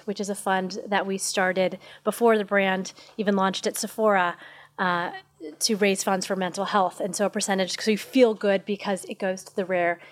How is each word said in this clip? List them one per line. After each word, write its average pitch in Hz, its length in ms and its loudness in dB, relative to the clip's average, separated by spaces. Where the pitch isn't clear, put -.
which 208 160 -6
is 196 80 -4
a 202 60 -6
fund 190 520 -2
that 196 180 0
we 196 120 -4
started 185 600 0
before 220 320 4
the 202 80 -2
brand 190 480 0
even 202 180 2
launched 190 320 0
at 202 80 -2
Sephora, 202 640 2
uh, 180 320 0
to - 180 0
raise 190 280 2
funds 190 240 -2
for 196 80 -2
mental 185 300 -2
health. 185 340 0
And 180 160 -4
so 208 100 0
a 190 40 0
percentage, 190 500 -2
so 220 100 -2
you 208 80 2
feel 233 380 4
good 196 280 0
because 202 420 -4
it 208 120 -12
goes 190 260 -4
to - 120 -20
the 190 100 -2
Rare 175 340 2